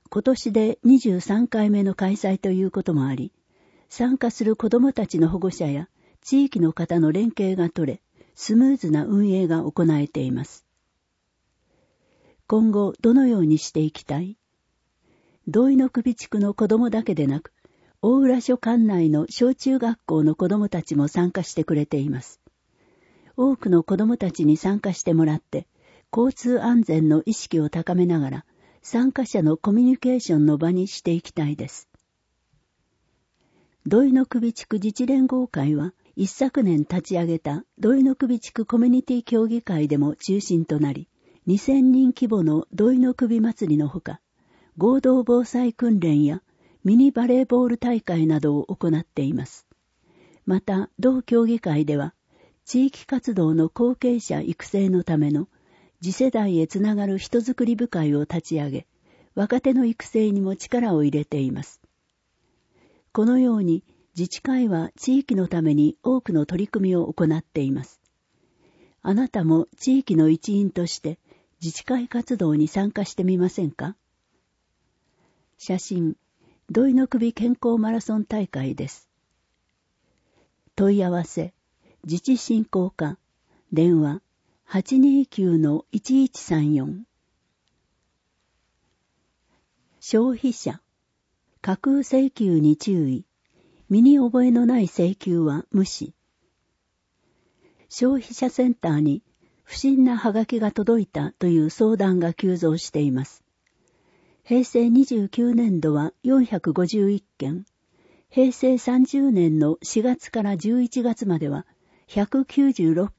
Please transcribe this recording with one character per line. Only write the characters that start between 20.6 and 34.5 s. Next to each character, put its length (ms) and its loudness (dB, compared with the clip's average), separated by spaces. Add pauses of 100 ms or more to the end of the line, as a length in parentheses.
た 140 -4
ち 120 -6
も 120 2
参 240 0
加 120 -6
し 100 -12
て 100 -4
く 120 -2
れ 100 0
て 120 -4
い 120 -4
ま 120 -6
す。 200 -20 (960)
多 180 2
く 140 -6
の 140 4
子 140 -2
ど 80 0
も 120 2
た 140 -4
ち 140 -2
に 120 4
参 220 -2
加 140 -4
し 100 -10
て 100 0
も 120 4
ら 100 0
っ 60 -6
て、 260 -10 (480)
交 180 0
通 280 -2
安 220 2
全 260 2
の 160 2
意 80 -2
識 260 -4
を 100 -2
高 260 -4
め 100 4
な 140 0
が 100 -4
ら、 160 -10 (360)
参 300 -2
加 140 -4
者 180 -2
の 140 2
コ 140 -4
ミ 120 4
ュ 20 4
ニ 120 4
ケ 200 -2
ー 20 -4
シ 140 -4
ョ 40 2
ン 80 4
の 120 4
場 140 0
に 160 -2
し 140 -16
て 100 -2
い 100 -2
き 100 -20
た 160 -4
い 80 -6
で 120 -10
す。 220 -20 (2000)
土 160 4
井 100 4
の 120 2
首 280 -4